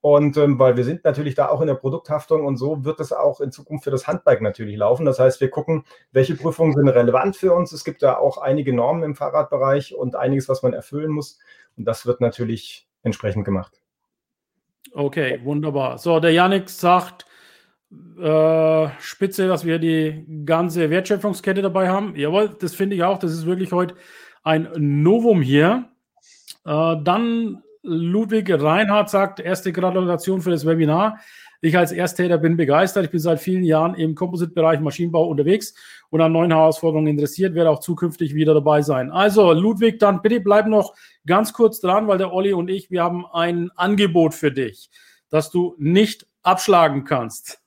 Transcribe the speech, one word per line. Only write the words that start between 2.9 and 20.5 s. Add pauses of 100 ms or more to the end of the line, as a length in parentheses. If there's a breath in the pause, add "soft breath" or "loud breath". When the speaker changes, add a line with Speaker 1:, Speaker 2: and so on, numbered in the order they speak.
Speaker 1:
es
auch
in
Zukunft
für
das
Handbike
natürlich
laufen.
Das
heißt,
wir
gucken, (260 soft breath)
welche
Prüfungen
sind
relevant
für
uns.
Es
gibt
da
auch
einige
Normen
im
Fahrradbereich
und
einiges,
was
man
erfüllen
muss. (380 soft breath)
Und
das
wird
natürlich (160)
entsprechend
gemacht. (1120)
Speaker 2:
Okay,
wunderbar.
So,
der
Yannick
sagt, (960 soft breath)
äh, (100)
spitze,
dass
wir
die
ganze